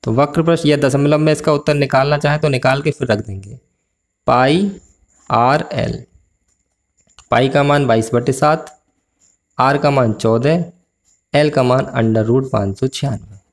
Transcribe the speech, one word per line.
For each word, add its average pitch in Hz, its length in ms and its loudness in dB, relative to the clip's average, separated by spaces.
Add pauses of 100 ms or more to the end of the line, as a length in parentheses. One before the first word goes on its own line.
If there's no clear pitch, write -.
तो - 100 -2
वक्र 143 300 0
पृष्ठ 165 220 0
या 147 120 2
दशमलव 143 420 2
में 156 140 2
इसका 151 200 -2
उत्तर 143 200 -2
निकालना 139 440 0
चाहें 147 240 -2
तो 151 80 0
निकाल 131 320 0
के 151 100 -2
फिर 135 160 -6
रख 110 180 -2
देंगे। 101 340 -14 (680)
पाई 139 420 2 (600)
आर 127 440 0
एल, - 280 -4 (1300)
पाई 123 180 2
का 143 140 2
मान 143 240 2
बाईस 113 260 2
बटे 120 180 0
सात, 151 480 -2 (800)
आर 135 200 2
का 147 140 2
मान 123 240 2
चौदह, 131 500 0 (680)
एल 147 160 2
का 139 140 0
मान 127 220 2 (100)
under 113 300 0
root 131 260 0
पाँच 98 280 -2
सौ 131 80 -2
छियानवे। - 500 -6 (160)